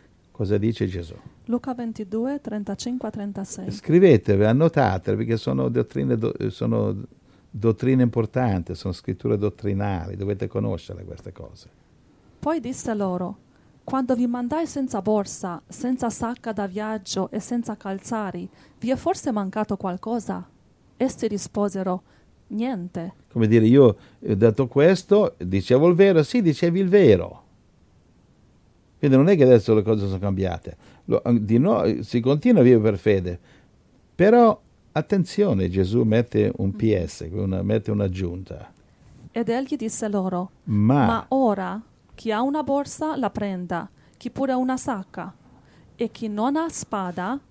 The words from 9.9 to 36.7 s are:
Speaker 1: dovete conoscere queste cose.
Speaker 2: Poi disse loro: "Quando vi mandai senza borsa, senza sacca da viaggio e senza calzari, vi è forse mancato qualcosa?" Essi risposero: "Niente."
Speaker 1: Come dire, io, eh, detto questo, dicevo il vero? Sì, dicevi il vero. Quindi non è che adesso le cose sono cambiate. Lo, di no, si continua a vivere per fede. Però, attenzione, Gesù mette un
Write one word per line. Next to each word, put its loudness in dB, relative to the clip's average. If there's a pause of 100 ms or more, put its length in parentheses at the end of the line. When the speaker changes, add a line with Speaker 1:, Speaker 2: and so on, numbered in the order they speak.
Speaker 1:
dovete -6
conoscere -8
queste -18
cose. -20 (680)
Speaker 2:
Poi -4
disse -8
loro: -4 (460)
"Quando -2
vi 0
mandai -4
senza -6
borsa, -4
senza -4
sacca -6
da -6
viaggio -6
e -6
senza -6
calzari, -8 (300)
vi -4
è 2
forse -4
mancato -4
qualcosa?" -6 (520)
Essi -2
risposero: -4 (440)
"Niente." -6 (180)
Speaker 1:
Come 2
dire, 6
io, 8 (240)
eh, -2
detto 4
questo, 2
dicevo 2
il 6
vero? 6
Sì, 0
dicevi 2
il 0
vero. 4 (1500)
Quindi 4
non 6
è 6
che 4
adesso 8
le 4
cose 0
sono -2
cambiate. -4 (300)
Lo, 0 (180)
di 2
no, 2 (180)
si -4
continua 2
a 8
vivere 8
per 2
fede. 0 (760)
Però, 6 (340)
attenzione, 0
Gesù 2
mette 2
un -2